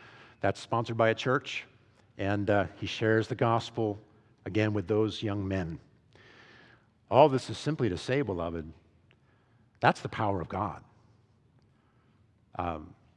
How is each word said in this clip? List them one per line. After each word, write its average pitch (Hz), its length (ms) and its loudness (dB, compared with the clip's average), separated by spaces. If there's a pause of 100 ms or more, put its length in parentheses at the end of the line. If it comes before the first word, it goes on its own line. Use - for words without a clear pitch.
(400)
that's 98 180 0
sponsored 117 380 -2
by 113 140 6
a 113 40 4
church, - 500 -2 (520)
and, 101 320 0
uh, 101 160 4 (120)
he 107 100 -8
shares 110 420 0
the - 60 -4
gospel, 113 680 0 (460)
again, 107 260 0
with 101 140 -2
those 107 360 0
young 101 240 -4
men. 92 320 -4 (1300)
All 135 180 8
this 131 220 0
is 110 80 -8
simply 147 320 -2
to 87 80 -2
say, 135 240 -2
beloved, 85 500 -4 (1080)
that's 135 200 4
the - 80 -8
power 101 320 -2
of 80 80 -6
God. 95 340 -4 (1800)
Um, 85 360 -6 (220)